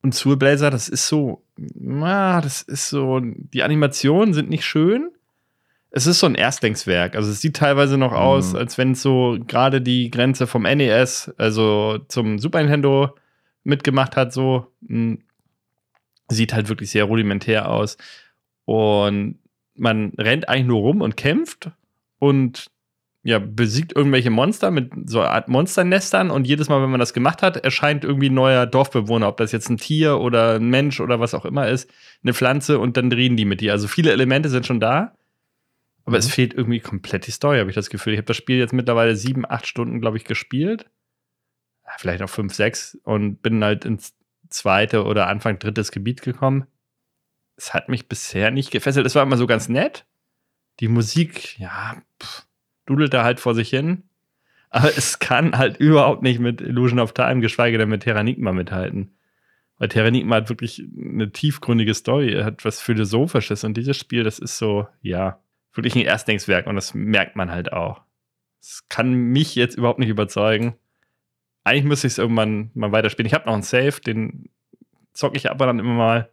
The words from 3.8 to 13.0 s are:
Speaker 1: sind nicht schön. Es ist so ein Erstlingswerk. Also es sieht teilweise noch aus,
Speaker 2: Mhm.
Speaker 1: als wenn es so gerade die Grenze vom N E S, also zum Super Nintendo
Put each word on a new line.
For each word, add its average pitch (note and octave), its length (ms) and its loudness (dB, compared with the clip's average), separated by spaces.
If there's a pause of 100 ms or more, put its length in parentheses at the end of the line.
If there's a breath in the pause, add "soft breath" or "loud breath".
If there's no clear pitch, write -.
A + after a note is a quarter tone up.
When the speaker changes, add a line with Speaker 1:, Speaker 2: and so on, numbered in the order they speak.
Speaker 1:
sind D3+ 160 0
nicht D#3 160 -4
schön. A3 460 2 (840)
Es B2+ 140 0
ist F3 120 4
so F#3+ 80 4
ein C3+ 80 2
Erstlingswerk. F#2+ 840 0
Also G#2 140 -2
es G2+ 100 -6
sieht D#3 160 -2
teilweise C#3 400 2
noch C3 160 2
aus, C3 400 4
Speaker 2:
Mhm. - 60 -4
Speaker 1:
als A#2+ 180 -6
wenn C3 160 2
es B2+ 80 -2
so B2+ 460 2
gerade C3 340 2
die B2 300 0
Grenze B2 360 2
vom A2+ 200 0
N C#3 140 2
E C3 80 4
S, A#2+ 500 2
also G#2+ 600 2 (100)
zum A2 300 -2
Super E3+ 220 -2
Nintendo C#3+ 560 2 (480)